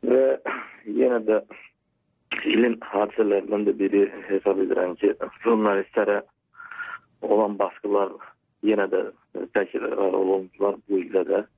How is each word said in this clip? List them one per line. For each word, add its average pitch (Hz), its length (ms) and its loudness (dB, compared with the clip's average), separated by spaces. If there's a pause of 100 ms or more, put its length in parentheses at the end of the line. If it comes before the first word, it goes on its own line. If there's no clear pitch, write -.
Və 127 200 4 (600)
yenə 120 360 0
də 110 180 2 (920)
ilin 113 480 0
hadisələrindən 104 880 0
də 101 80 2
biri 101 280 4 (180)
hesab 98 420 0
edirəm 92 320 -2
ki, - 180 0 (240)
jurnalistlərə 104 840 2 (960)
olan 104 400 2
basqılar 101 540 0 (500)
yenə 101 240 2
də 92 140 0 (480)
təkrar - 480 -4
olundular 95 840 0
bu 98 220 -2
ildə 90 240 0
də. 95 160 0 (160)